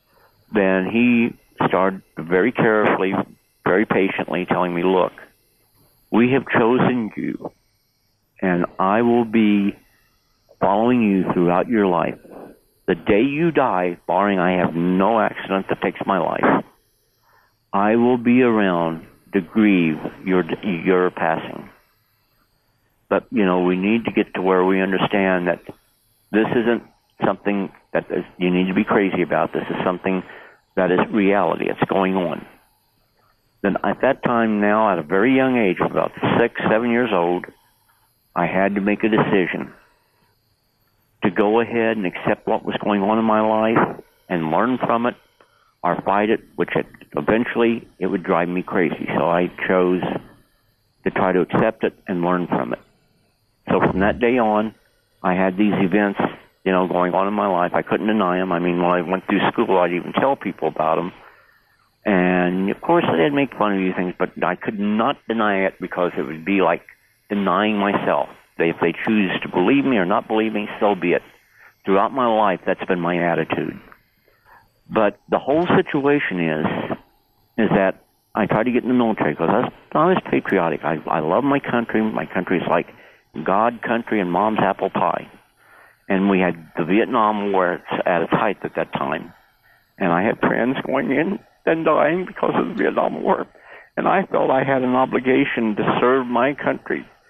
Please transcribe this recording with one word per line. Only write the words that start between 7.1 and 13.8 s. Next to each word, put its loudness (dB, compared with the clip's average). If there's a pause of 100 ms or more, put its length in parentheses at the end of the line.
you, -8 (880)
and 0 (120)
I 2
will 2
be 2 (840)
following 2
you 2
throughout 2
your 2
life. 0 (680)
The 2
day 2
you 0
die, 0